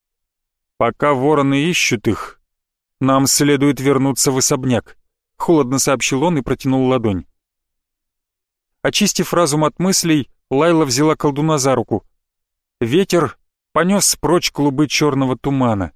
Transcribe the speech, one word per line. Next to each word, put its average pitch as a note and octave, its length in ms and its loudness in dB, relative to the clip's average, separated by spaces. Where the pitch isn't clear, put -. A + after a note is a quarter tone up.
«Пока B2+ 380 0
вороны C#3 560 0
ищут - 380 -2
их, - 320 -6
нам C3+ 260 2
следует C#3+ 540 2
вернуться C3+ 520 0
в C3 40 0
особняк», C3 640 -2
холодно C3+ 420 0
сообщил C3+ 460 -2
он E3+ 140 0
и B2 40 -4
протянул C3 460 -2
ладонь. A2 360 -2
Очистив E3+ 500 -2
разум D#3 320 0
от D3 140 -4
мыслей, E3 500 0
Лайла D#3 340 2
взяла D3 300 0
колдуна D3+ 420 -2
за C3 200 0
руку. A2 280 -4
Ветер D#3 580 0
понёс F3+ 440 0
прочь E3 340 0
клубы C#3+ 380 0
чёрного C3+ 500 0
тумана. A#2+ 580 -2